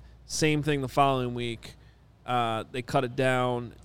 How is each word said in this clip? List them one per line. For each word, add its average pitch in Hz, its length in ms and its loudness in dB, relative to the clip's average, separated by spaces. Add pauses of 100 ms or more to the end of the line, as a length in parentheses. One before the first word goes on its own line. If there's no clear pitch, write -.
(280)
Same 151 340 2
thing 143 200 0
the 131 60 -4
following 131 460 2
week. 120 400 -8 (540)
Uh, 117 440 0
they 131 120 -6
cut 139 200 0
it 123 120 -6
down 127 580 0 (120)